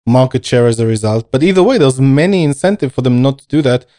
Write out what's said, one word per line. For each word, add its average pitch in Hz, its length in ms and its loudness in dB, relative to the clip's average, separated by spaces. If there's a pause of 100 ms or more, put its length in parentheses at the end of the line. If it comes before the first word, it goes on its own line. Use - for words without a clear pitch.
market 127 380 0
share 120 220 0
as 113 120 0
a 113 80 -2
result. 110 460 -4
But 131 100 0
either 185 200 2
way, 240 160 2
there's 135 240 0
many 156 420 2
incentive 147 480 -2
for - 80 -6
them 123 220 0
not 135 160 0
to - 100 -20
do 156 140 -2
that 127 240 -2 (120)